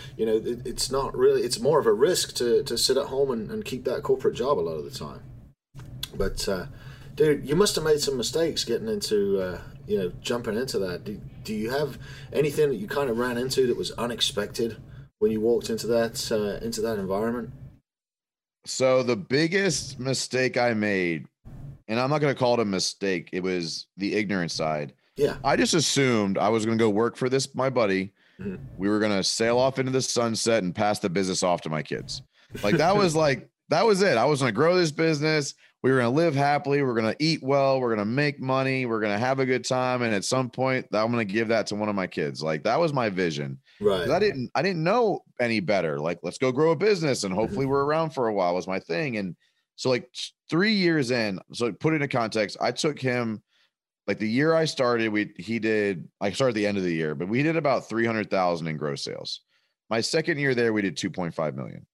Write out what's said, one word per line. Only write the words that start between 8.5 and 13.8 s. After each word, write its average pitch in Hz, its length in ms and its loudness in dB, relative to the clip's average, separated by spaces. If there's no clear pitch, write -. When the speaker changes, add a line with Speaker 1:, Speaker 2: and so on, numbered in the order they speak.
Speaker 1:
getting 110 240 -2
into, 101 520 0
uh, 90 200 -6
you 104 120 0
know, 90 220 -2
jumping 117 380 -4
into 131 220 -4
that. 90 240 -6
Do, 104 140 -10
do - 100 -8
you 110 160 -4
have 143 260 -2
anything 147 360 2
that 127 80 0
you 101 120 -6
kind 143 200 0
of 113 100 0
ran 120 200 -2
into 131 300 2
that 110 80 0
was - 160 -6